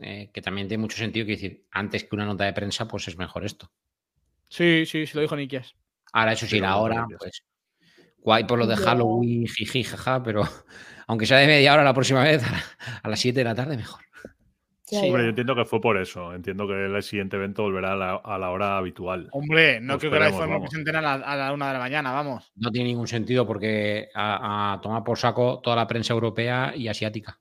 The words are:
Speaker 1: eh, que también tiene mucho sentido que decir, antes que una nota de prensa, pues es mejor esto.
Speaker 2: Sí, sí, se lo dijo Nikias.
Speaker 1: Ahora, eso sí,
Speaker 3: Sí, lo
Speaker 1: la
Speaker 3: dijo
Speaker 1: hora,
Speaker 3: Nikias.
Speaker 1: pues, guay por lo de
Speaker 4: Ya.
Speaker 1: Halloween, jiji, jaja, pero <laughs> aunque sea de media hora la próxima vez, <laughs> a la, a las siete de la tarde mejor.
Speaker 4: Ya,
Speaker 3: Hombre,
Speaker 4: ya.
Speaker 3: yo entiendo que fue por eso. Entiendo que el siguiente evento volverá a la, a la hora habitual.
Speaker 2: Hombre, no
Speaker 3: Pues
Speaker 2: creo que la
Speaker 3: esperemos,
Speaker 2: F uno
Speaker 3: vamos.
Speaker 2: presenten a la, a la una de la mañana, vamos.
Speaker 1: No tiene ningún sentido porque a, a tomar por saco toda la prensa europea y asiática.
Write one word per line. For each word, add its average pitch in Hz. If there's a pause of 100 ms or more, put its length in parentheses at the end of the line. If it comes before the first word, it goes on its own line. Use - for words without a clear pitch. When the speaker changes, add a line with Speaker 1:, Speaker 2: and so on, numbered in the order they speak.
Speaker 1:
eh, 101
que 101
también 98
tiene 110
mucho 107
sentido 110
que 104
decir, 95
antes 98
que -
una 104
nota 98
de 95
prensa, 101
pues -
es 87
mejor 90
esto. - (800)
Speaker 2:
Sí, 165
sí, 156
se 147
lo 147
dijo 156
Nikias. 135 (380)
Speaker 1:
Ahora, 113
eso 110
sí, -
Speaker 3:
Sí, 107
lo 95
Speaker 1:
la -
Speaker 3:
dijo 101
Speaker 1:
hora, 113
Speaker 3:
Nikias. 107
Speaker 1:
pues, - (760)
guay 110
por 120
lo 117
de 110
Speaker 4:
Ya. 101
Speaker 1:
Halloween, 120
jiji, 113
jaja, 127
pero 107
<laughs> -
aunque 113
sea 131
de 139
media 143
hora 151
la 135
próxima 131
vez, 151
<laughs> 110
a -
la, - (400)
a 107
las 107
siete 123
de 127
la 113
tarde 135
mejor. - (840)
Speaker 4:
Ya, 208
Speaker 3:
Hombre, 180
Speaker 4:
ya. -
Speaker 3:
yo 113
entiendo 120
que 117
fue 113
por 113
eso. 90
Entiendo 95
que 98
el 101
siguiente 101
evento 98
volverá 95
a 98
la, 95
a 98
la 92
hora 98
habitual. 90
Speaker 2:
Hombre, 147
no 131
Speaker 3:
Pues 139
Speaker 2:
creo 151
que 151
la 156
Speaker 3:
esperemos, 147
Speaker 2:
F -
uno 156
Speaker 3:
vamos. -
Speaker 2:
presenten 156
a 160
la, 143
a 135
la 139
una 143
de 135
la 131
mañana, 131
vamos. 139
Speaker 1:
No 113
tiene 123
ningún 120
sentido 117
porque 107
a, 104
a 95
tomar 110
por 117
saco 123
toda 117
la 117
prensa 117
europea 117
y 123
asiática. 107